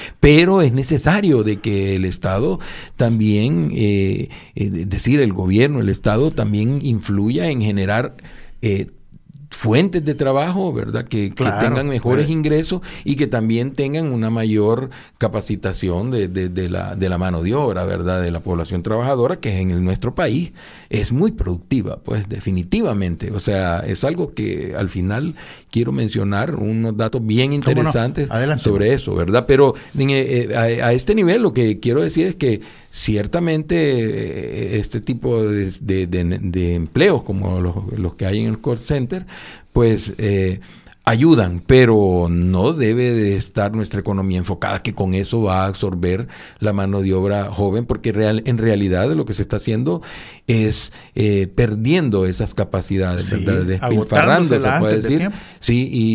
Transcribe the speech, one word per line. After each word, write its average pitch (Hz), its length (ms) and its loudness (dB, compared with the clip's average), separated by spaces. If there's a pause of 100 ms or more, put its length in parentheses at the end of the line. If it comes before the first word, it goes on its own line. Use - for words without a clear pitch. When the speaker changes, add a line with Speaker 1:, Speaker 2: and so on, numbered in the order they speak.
(180)
Speaker 1:
pero 170 440 6
es 127 100 4
necesario 147 720 2
de 104 160 -2
que 98 360 -2
el 95 120 0
Estado 98 520 -2 (380)
también, 117 800 2
eh, 101 560 0 (240)
eh, 104 200 -2
es 90 140 -4
decir, 117 320 2
el 110 140 2
gobierno, 107 460 2
el 101 100 2
Estado 110 400 0
también 110 520 0
influya 120 680 0
en 131 100 -2
generar, 104 560 0 (460)
eh, 98 240 0 (640)
fuentes 165 540 0
de 147 100 0
trabajo, 156 600 -2
¿verdad? 113 300 -4
Que, 104 260 -4
que 92 60 -12
Speaker 2:
Claro, 110 300 0
Speaker 1:
tengan 139 220 0
mejores 131 380 0
Speaker 2:
pues. 156 100 0
Speaker 1:
ingresos 156 460 0 (200)
y 135 140 -2
que 143 100 0
también 117 460 0
tengan 143 400 -2
una 113 160 0
mayor 113 600 2 (260)
capacitación 98 920 -2
de, 107 180 0
de, 92 220 -4
de 90 180 -4
la, 92 260 -6
de 95 140 0
la 90 80 0
mano 87 260 -2
de 98 120 0
obra, 104 320 0
¿verdad? 90 340 -2
De 87 100 -2
la 82 100 -4
población 85 420 -4
trabajadora, 120 540 0
que 101 220 -4
en 92 120 0
el, 87 120 0
nuestro 92 320 -2
país 160 380 -2 (380)
es 104 220 -2
muy 170 200 2
productiva, 95 720 -4
pues, 104 240 -4
definitivamente. 95 1040 -2
O 104 80 -4
sea, 92 400 0
es - 240 -4
algo 170 300 -4
que 98 420 -6
al 95 140 -2
final 107 440 -2 (360)
quiero 117 220 0
mencionar, 110 600 -2
unos 110 440 -2
datos 113 260 -2
bien 117 280 2
Speaker 2:
¿Cómo 143 100 -2
no? - 80 -2
Speaker 1:
interesantes 127 600 0
Speaker 2:
Adelante. 127 320 -2
Speaker 1:
sobre 104 300 2
eso, 127 220 -2
¿verdad? 90 340 0
Pero 135 260 6 (240)
en, 135 120 2
eh, 131 400 0
eh, 123 60 -2
a, 117 320 0
a 120 40 4
este 131 220 2
nivel 190 260 4
lo 190 140 2
que 110 260 2
quiero 123 220 0
decir 160 240 0
es 185 80 -2
que 113 260 0 (300)
ciertamente, 156 840 -2
eh, 110 1040 -2
este 104 220 -4
tipo 117 420 -2
de, 104 280 0 (100)
de, 95 260 0
de, 87 180 0
de 87 500 0
empleos 131 480 2
como 95 380 -2
los, 87 140 0 (240)
los 90 160 -4
que - 120 -6
hay 101 140 0
en 113 80 -2
el 110 120 -4
call 120 180 -2
center, 147 480 -4 (460)
pues, 110 460 2
eh, 98 420 0 (440)
ayudan, 113 640 4
pero 107 640 6
no 92 440 2
debe 123 380 0
de 104 240 2
estar 101 360 -2
nuestra 107 280 -4
economía 95 360 -2
enfocada 95 460 -4
que 104 120 -4
con 95 200 -2
eso 98 260 -2
va 95 220 0
a 95 40 0
absorber 92 600 -2 (300)
la 107 160 0
mano 98 260 0
de 95 140 2
obra 98 360 0
joven, 101 360 0
porque 113 260 -2
real-, 107 320 0
en 123 140 0
realidad 104 540 2
lo 156 120 0
que 113 80 -4
se 95 80 -2
está 104 160 -2
haciendo 120 460 -2 (460)
es, 110 440 0 (220)
eh, 101 400 2
perdiendo 110 720 2
esas 92 260 -2
capacidades, 92 720 -2
Speaker 2:
Sí, 95 180 -2
Speaker 1:
¿verdad? 92 220 2
Despilfarrándose, 123 920 2
Speaker 2:
agotándosela 131 180 2
Speaker 1:
se 160 60 2
puede 107 160 4
Speaker 2:
antes 110 80 0
de 113 60 0
Speaker 1:
decir. 147 80 4 (120)
Speaker 2:
tiempo. 208 80 -10 (220)
Speaker 1:
Sí, 123 300 2
y, 113 240 2